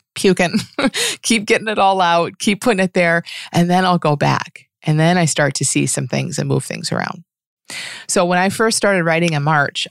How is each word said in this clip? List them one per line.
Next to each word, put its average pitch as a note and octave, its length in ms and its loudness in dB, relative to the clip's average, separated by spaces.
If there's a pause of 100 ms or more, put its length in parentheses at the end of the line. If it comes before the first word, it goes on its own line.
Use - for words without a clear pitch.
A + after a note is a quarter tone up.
(140)
puking, F#3 460 2 (180)
<laughs> - 440 -2
keep - 240 -2
getting A3 220 0
it G#3+ 120 -4
all G3 220 2
out, E3+ 380 0
keep G3+ 220 -2
putting F#3+ 220 2
it F#3 100 -2
there. E3+ 300 2 (280)
And F3 180 2
then F#3 160 4
I'll F3+ 120 2
go D3+ 180 2
back. - 520 -4 (160)
And D#3 160 0
then E3+ 180 4
I E3+ 80 2
start C#3+ 300 0
to C#3 100 -4
see C#3+ 220 0
some C3+ 200 -4
things C#3 300 -4
and C#3+ 100 -4
move C3+ 160 0
things - 280 -8
around. - 320 -6 (840)
So F#3 180 2
when F3+ 120 2
I F#3+ 120 2
first A3+ 280 0
started G3 260 2
writing E3 300 2
in D3 80 -2
March, D3 500 0